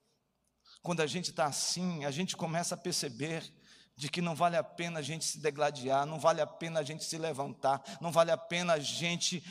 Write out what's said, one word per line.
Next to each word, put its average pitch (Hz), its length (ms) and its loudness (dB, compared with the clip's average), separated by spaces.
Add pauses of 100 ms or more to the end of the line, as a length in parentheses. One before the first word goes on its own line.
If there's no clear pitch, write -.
(840)
Quando 170 200 0
a 156 40 2
gente 175 260 -4
tá 160 140 2
assim, 170 580 -2
a 143 60 -2
gente 170 260 -2
começa 170 380 -2
a - 40 -4
perceber 156 800 -4 (420)
de 143 80 -4
que 180 140 -2
não 170 120 0
vale 170 220 4
a 156 80 4
pena 170 360 -6
a - 20 -2
gente 151 240 -4
se - 120 -4
degladiar, 143 680 2
não 160 120 -4
vale 160 220 4
a 147 60 2
pena 165 340 -4
a - 20 4
gente 156 220 -8
se 165 140 -4
levantar, 139 840 0
não 170 100 -2
vale 165 200 6
a 160 80 6
pena 175 340 0
a 160 60 6
gente 151 720 -2